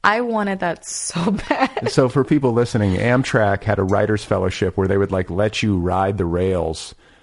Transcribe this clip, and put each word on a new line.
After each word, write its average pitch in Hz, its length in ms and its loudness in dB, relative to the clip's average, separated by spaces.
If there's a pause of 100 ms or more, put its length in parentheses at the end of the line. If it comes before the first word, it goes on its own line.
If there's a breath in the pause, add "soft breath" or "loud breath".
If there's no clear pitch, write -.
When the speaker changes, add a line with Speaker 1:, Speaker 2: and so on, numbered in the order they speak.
Speaker 1:
I 214 180 2
wanted 214 400 -2
that 170 260 -4
so - 440 -6
<laughs> - 180 -4
bad. - 420 -2
Speaker 2:
So 131 180 4
for 131 160 2
people 143 280 2
listening, 110 440 2
Amtrak 110 680 2
had 104 140 0
a 95 60 2
writer's 104 400 2
fellowship 95 520 0
where 98 120 2
they 98 100 2
would, 98 140 0
like, 95 180 -2
let 104 320 -2
you 101 160 2
ride 95 400 0
the 92 80 0
rails 87 680 -2 (280 soft breath)